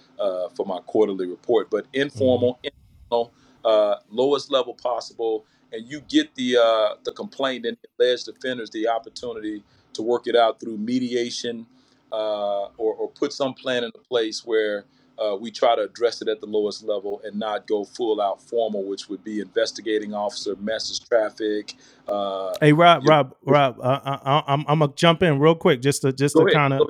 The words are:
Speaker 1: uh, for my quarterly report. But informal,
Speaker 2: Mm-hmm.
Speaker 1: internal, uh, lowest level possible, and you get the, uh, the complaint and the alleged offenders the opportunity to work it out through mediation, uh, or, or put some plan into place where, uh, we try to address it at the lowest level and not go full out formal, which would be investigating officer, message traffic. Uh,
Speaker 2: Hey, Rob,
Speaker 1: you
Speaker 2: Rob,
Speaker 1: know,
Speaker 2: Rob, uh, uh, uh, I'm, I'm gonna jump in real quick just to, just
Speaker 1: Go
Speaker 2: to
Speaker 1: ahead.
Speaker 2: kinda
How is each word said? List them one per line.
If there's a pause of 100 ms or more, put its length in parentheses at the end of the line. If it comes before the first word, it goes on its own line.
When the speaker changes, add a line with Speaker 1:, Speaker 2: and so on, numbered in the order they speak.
(180)
Speaker 1:
uh,
for
my
quarterly
report.
But
informal, (100)
Speaker 2:
Mm-hmm. (440)
Speaker 1:
internal, (320)
uh, (140)
lowest
level
possible, (260)
and
you
get
the,
uh,
the
complaint
and
the
alleged
offenders
the
opportunity (300)
to
work
it
out
through
mediation, (460)
uh, (100)
or,
or
put
some
plan
into
place
where, (340)
uh,
we
try
to
address
it
at
the
lowest
level
and
not
go
full
out
formal,
which
would
be
investigating
officer,
message
traffic. (320)
Uh,
Speaker 2:
Hey,
Rob,
Speaker 1:
you
Speaker 2:
Rob, (120)
Speaker 1:
know,
Speaker 2:
Rob,
uh,
uh,
uh,
I'm,
I'm
gonna
jump
in
real
quick
just
to,
just
Speaker 1:
Go
Speaker 2:
to
Speaker 1:
ahead.
Speaker 2:
kinda (120)